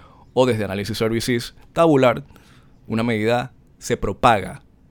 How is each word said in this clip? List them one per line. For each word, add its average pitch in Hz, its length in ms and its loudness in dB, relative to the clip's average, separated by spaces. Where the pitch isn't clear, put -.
o 127 140 2
desde 113 180 0
Analysis 98 340 -6
Services 117 560 -2
tabular, 143 500 4
una 113 160 -2
medida 120 480 -2
se - 200 -6
propaga 101 640 0